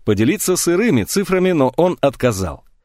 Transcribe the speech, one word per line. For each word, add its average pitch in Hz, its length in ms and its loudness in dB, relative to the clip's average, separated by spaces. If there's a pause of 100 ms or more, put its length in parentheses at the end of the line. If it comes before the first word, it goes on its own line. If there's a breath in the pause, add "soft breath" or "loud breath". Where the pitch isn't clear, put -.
поделиться 123 500 0
сырыми 170 480 0
цифрами, 185 500 0
но 135 240 2
он 175 240 0
отказал. 98 640 -2 (200)